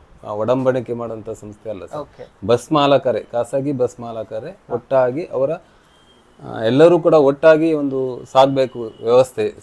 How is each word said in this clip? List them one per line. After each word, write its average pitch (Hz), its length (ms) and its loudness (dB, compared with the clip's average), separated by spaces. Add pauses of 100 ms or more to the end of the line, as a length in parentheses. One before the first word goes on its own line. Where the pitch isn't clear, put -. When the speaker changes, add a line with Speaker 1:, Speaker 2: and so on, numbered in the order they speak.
(240)
Speaker 1:
ಆ, - 80 -12
ಒಡಂಬಡಿಕೆ 123 600 -2
ಮಾಡುವಂಥ 113 360 -10
ಸಂಸ್ಥೆ 107 400 -14
ಅಲ್ಲ 95 160 -12
ಸರ್. 147 140 -14
Speaker 2:
ಓಕೆ. - 480 -16
Speaker 1:
ಬಸ್ 117 240 0
ಮಾಲಕರೇ, 143 480 2
ಖಾಸಗಿ 135 520 -4
ಬಸ್ 127 280 -4
ಮಾಲಕರೇ 113 500 -12
Speaker 2:
ಹಾ. - 240 -16
Speaker 1:
ಒಟ್ಟಾಗಿ 131 520 0
ಅವರ, 135 260 -2
ಆ, - 1120 -14
ಎಲ್ಲರೂ 151 360 6
ಕೂಡ 160 140 2
ಒಟ್ಟಾಗಿ 156 600 4
ಒಂದು 131 520 -4
ಸಾಗ್ಬೇಕು 131 560 2
ವ್ಯವಸ್ಥೆ, 113 800 0